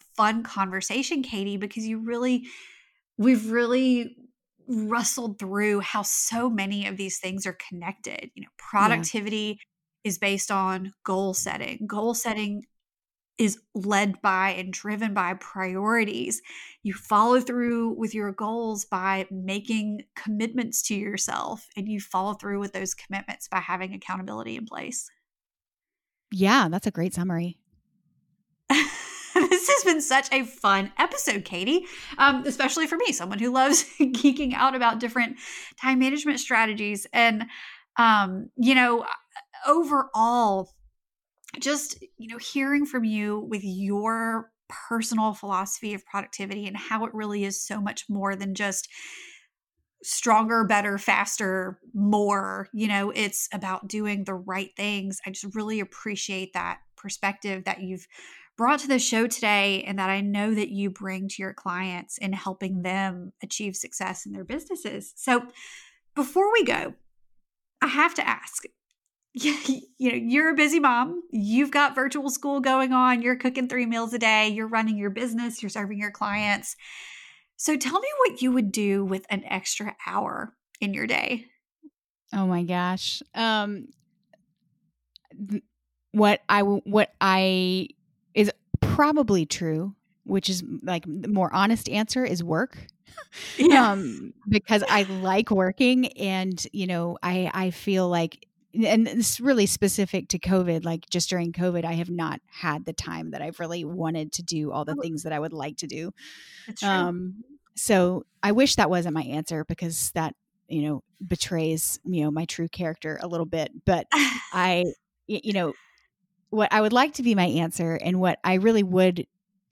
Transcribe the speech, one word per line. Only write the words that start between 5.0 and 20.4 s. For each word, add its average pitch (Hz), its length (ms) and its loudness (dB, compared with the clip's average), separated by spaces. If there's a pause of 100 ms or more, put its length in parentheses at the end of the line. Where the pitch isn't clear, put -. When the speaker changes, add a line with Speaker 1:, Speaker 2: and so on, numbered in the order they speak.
Speaker 1:
through 202 440 0
how 208 200 -4
so 233 480 0
many 202 380 -2
of 196 100 -6
these 190 220 -6
things 190 260 -6
are 180 120 -8 (120)
connected. - 640 -12
You - 100 -18
know, - 60 -20
Speaker 2:
Yeah. - 160 -20 (160)
Speaker 1:
productivity 214 760 0 (440)
is 202 160 -4
based 196 320 -2
on 190 420 -2 (100)
goal 190 300 0
setting. - 540 -6
Goal 214 260 -2
setting 214 500 -4 (760)
is 208 220 2 (140)
led 202 480 0
by 190 300 2
and 185 200 -6
driven 214 420 -4
by 185 200 0
priorities. 196 1080 -2 (420)
You 196 100 -4
follow 226 480 4
through 240 560 0
with 220 160 -4
your 208 180 -4
goals 220 540 -4
by 190 460 -2
making 208 720 -4 (120)
commitments 226 680 -2